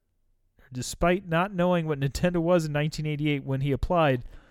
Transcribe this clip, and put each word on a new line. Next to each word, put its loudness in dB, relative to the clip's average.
despite -2
not 0
knowing 2
what -2
Nintendo 0
was 4
in -4
nineteen -2
eighty-eight -2
when -4
he 0
applied, 2